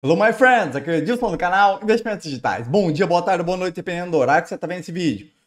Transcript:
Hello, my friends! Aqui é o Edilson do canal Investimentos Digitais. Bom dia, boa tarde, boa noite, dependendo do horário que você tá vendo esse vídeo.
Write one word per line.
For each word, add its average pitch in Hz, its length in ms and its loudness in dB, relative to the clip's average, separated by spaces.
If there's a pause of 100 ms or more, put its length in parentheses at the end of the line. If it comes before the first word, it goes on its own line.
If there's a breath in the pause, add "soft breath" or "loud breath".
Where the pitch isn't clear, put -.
Hello, 151 140 2
my 214 160 4
friends! 226 420 4
Aqui 139 140 -4
é 170 60 0
o - 20 2
Edilson 226 340 -2
do 165 60 -4
canal 190 460 2
Investimentos 220 420 -2
Digitais. 117 420 -4
Bom 175 240 0
dia, 156 160 0
boa 170 140 2
tarde, 175 240 0
boa 185 140 -4
noite, 185 160 -4
dependendo 180 380 -8
do 160 40 2
horário 143 260 4
que 165 60 -12
você 190 80 -10
tá 170 100 -10
vendo 180 140 -8
esse 165 100 -14
vídeo. 165 380 -4 (180)